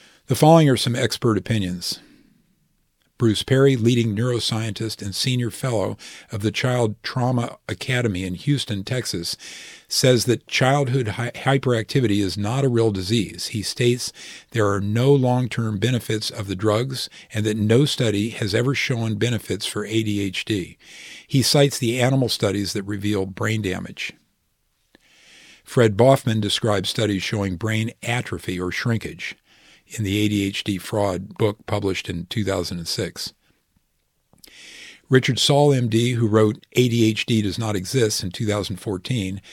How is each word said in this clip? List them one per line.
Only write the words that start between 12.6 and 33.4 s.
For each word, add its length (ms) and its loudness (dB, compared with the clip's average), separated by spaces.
a 40 2
real 220 4
disease. 560 -2
He 140 -4
states 500 0
there 180 2
are 120 0
no 320 2
long-term 640 0
benefits 520 -2
of 180 -8
the 100 -4
drugs 520 -2
and 120 -2
that 100 0
no 300 4
study 460 0
has 220 -4
ever 220 0
shown 400 -2
benefits 500 -2
for 200 -6
A 180 0
D 160 -2
H 240 -4
D. 340 -4
He 160 2
cites 360 4
the 240 0
animal 260 2
studies 460 -2
that 100 -4
reveal 420 -2
brain 360 -4
damage. 500 -6
Fred 320 4
Boffman 460 6
describes 480 0
studies 340 0
showing 320 -2
brain 360 -2
atrophy 560 -4
or 140 -4
shrinkage 640 -4
in 160 -8
the 140 0
A 100 2
D 160 0
H 200 -4
D 160 -4
Fraud 580 -2
book 300 -2
published 420 -4
in 160 -6
two 180 -6
thousand 360 -2
and 80 -10
six. 460 -8